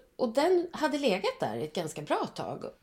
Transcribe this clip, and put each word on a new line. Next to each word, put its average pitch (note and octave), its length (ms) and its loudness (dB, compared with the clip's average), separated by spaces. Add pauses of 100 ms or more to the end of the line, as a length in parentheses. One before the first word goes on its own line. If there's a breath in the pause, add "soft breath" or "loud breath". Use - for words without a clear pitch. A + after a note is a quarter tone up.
(160)
och B3+ 120 0
den E4+ 440 4
hade D4 260 0
legat C#4 420 2
där A#2 180 0
ett D3+ 160 -4
ganska D#3 280 -4
bra E4+ 320 0
tag. A#2+ 300 -8 (180)